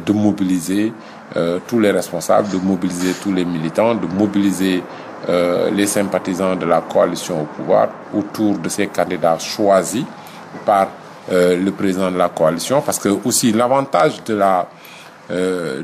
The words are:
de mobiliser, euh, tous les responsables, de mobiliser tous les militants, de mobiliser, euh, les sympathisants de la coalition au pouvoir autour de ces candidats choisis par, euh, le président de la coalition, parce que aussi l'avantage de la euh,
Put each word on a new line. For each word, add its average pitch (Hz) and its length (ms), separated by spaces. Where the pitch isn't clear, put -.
de 107 60
mobiliser, 98 800
euh, 87 300
tous 117 140
les 104 100
responsables, 95 580
de 95 100
mobiliser 92 640
tous 101 120
les 90 120
militants, 87 520
de 90 100
mobiliser, 95 760
euh, 87 440
les 101 160
sympathisants 92 680
de 85 100
la 82 160
coalition 90 600
au - 20
pouvoir 101 440
autour 104 440
de 82 100
ces 98 180
candidats 85 520
choisis 98 680
par, 98 240
euh, 90 260
le 95 140
président 95 400
de 90 60
la 90 120
coalition, 85 520
parce - 180
que 107 100
aussi 120 280
l'avantage 135 720
de 113 100
la 95 340
euh, 87 540